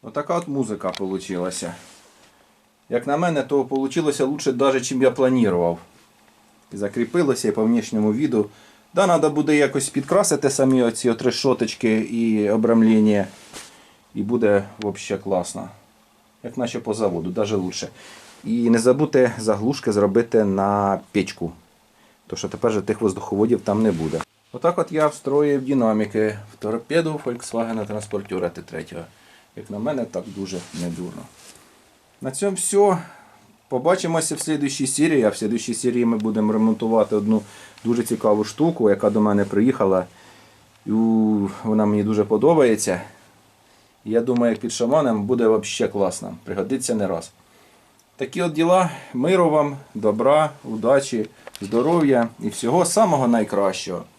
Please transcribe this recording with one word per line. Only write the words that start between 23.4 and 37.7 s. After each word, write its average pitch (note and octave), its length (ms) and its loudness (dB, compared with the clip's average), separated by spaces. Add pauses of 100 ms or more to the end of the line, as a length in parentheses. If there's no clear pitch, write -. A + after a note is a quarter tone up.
там G#2+ 220 0
не G#2+ 80 2
буде. D#2+ 300 -4 (300)
Отак E3 260 0
от E3+ 140 -4
я D#3 160 2
встроїв C#3+ 580 0
динаміки G#2+ 720 0 (160)
в - 40 -20
торпеду D3 680 -4
Volkswagen A2+ 640 -6
Transporter G2+ 640 -6
Т E2 120 -12
третього. E2 400 -12 (540)
Як G#2 140 -16
на G#2 100 -10
мене, B2+ 260 -4
так F2+ 180 -8 (120)
дуже F#2+ 220 -8 (240)
недурно. F2 400 -10 (1000)
На C3 100 -6
цьому G3+ 240 -4
все. G3 420 2 (720)
Побачимося D#3+ 640 0
в - 40 -12
слідуючій C#3+ 480 -2
серії. D3 360 2
А G#2+ 60 6
в - 80 -4
слідуючій A2+ 360 -2
серії A#2+ 320 0
ми A#2 120 2
будемо G#2+ 360 0
ремонтувати A2 640 2
одну G#2+ 260 2 (420)